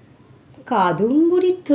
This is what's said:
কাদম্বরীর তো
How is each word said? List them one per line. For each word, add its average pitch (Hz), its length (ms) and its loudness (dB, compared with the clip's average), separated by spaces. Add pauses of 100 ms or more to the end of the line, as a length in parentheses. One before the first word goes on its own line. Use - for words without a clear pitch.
(680)
কাদম্বরীর 262 1000 0
তো 294 100 0